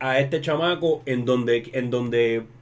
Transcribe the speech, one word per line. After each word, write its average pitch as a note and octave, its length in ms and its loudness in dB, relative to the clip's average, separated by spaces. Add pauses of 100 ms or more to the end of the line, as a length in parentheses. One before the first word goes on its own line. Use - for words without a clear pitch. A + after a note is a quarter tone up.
a C3 180 2
este C#3 220 0
chamaco E3 640 0
en B2 180 -2
donde, A#2+ 500 0
en B2+ 160 -4
donde A#2 540 0 (180)